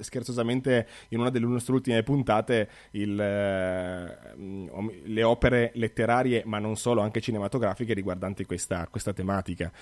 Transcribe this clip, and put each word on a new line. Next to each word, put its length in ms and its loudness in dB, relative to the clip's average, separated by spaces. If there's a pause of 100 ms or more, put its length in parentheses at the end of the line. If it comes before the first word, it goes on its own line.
scherzosamente 880 0 (240)
in 100 0
una 100 2
delle 160 2
nostre 280 0
ultime 280 4
puntate, 680 2 (240)
il, 280 -2
eh, 1000 -2 (180)
mm, 360 -10
om-, 200 -4 (120)
le 180 0
opere 520 4
letterarie, 720 2
ma 140 -2
non 180 -2
solo, 260 2
anche 180 -2
cinematografiche, 760 -2
riguardanti 500 -4
questa, 460 -4
questa 220 -4
tematica. 580 -2 (120)